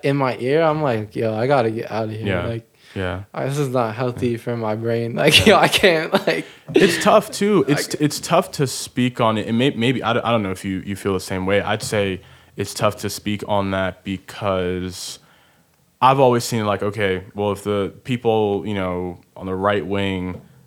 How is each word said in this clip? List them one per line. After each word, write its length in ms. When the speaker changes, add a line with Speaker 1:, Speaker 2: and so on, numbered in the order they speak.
Speaker 1:
in 100
my 220
ear, 240
I'm 200
like, 340
"Yo, 200
I 100
gotta 260
get 200
outta 220
here." 140
Speaker 2:
Yeah. 200
Speaker 1:
Like, 180
Speaker 2:
Yeah. 280
Speaker 1:
I, 140
this 120
is 80
not 260
healthy 440
for 180
my 200
brain. 400
<laughs> 80
Like, 220
Speaker 2:
Yeah. 100
Speaker 1:
yo, 40
I 80
can't, 460
like, 200
Speaker 2:
It's 300
tough 260
too. 380
It's, 280
Speaker 1:
I 40
Speaker 2:
it's 220
tough 320
to 120
speak 540
on 180
it. 100
And 100
may-, 140
maybe, 300
I 120
don't, 120
I 60
don't 100
know 100
if 120
you, 220
you 100
feel 180
the 60
same 260
way. 160
I'd 220
say 380
it's 180
tough 240
to 120
speak 380
on 240
that 340
because 1120
I've 200
always 240
seen, 200
like, 160
okay, 440
well, 160
if 140
the 280
people, 600
you 80
know, 460
on 120
the 80
right 300
wing, 540